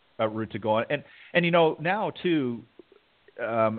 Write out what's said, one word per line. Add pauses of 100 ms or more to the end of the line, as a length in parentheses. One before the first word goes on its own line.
(200)
uh,
route
to
go
on.
And, (300)
and,
you
know,
now (120)
too, (760)
um,